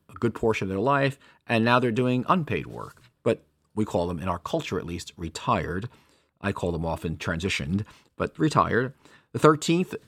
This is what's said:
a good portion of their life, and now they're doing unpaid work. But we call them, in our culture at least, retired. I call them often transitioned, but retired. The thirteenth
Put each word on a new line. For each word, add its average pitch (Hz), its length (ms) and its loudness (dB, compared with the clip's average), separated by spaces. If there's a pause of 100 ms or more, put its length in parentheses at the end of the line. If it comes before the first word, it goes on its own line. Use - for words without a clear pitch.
a - 60 -20
good 113 200 -2
portion 110 300 0
of 95 60 -4
their 98 100 -2
life, 139 380 2 (280)
and 113 160 2
now 120 160 6
they're 123 140 2
doing 127 340 0
unpaid 143 400 0
work. 57 360 -14 (200)
But - 200 0 (320)
we 107 100 0
call 90 220 0
them, 87 120 -4
in 87 100 -4
our 87 100 -2
culture 143 400 -4
at - 80 -6
least, 87 320 -10
retired. 90 720 -4 (500)
I 101 120 -2
call 90 200 -2
them 82 140 -2
often 80 320 -4
transitioned, 90 640 -2 (320)
but - 220 -4
retired. 123 560 2 (380)
The 127 60 -6
thirteenth 165 560 4 (140)